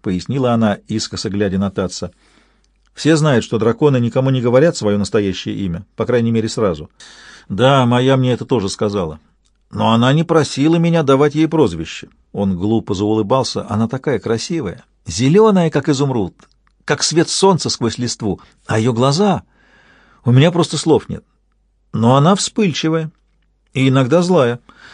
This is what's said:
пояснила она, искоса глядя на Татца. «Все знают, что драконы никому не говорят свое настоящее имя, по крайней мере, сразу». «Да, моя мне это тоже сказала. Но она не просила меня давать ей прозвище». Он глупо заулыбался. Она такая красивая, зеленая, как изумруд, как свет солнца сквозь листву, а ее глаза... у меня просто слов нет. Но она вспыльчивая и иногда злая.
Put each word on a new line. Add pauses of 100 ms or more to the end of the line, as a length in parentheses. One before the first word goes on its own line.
пояснила
она,
искоса
глядя
на
Татца. (840)
«Все
знают,
что
драконы
никому
не
говорят
свое
настоящее
имя, (100)
по
крайней
мере,
сразу». (580)
«Да,
моя
мне
это
тоже
сказала. (500)
Но
она
не
просила
меня
давать
ей
прозвище». (240)
Он
глупо
заулыбался.
Она
такая
красивая, (220)
зеленая,
как
изумруд, (520)
как
свет
солнца
сквозь
листву, (240)
а
ее
глаза... (840)
у
меня
просто
слов
нет. (680)
Но
она
вспыльчивая (640)
и
иногда
злая. (340)